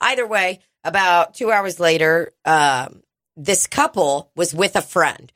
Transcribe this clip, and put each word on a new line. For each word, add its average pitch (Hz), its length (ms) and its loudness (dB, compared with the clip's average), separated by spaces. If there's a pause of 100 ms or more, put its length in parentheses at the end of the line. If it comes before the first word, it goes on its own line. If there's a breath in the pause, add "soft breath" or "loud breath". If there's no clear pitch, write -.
Either 247 260 -2
way, 196 340 -2 (240)
about 175 500 2
two 226 180 -2
hours 196 280 -2
later, 160 520 2 (140)
um, 143 560 0 (340)
this 160 300 -2
couple 160 680 -2
was 170 200 -4
with 196 220 0
a 190 60 0
friend. 147 540 -2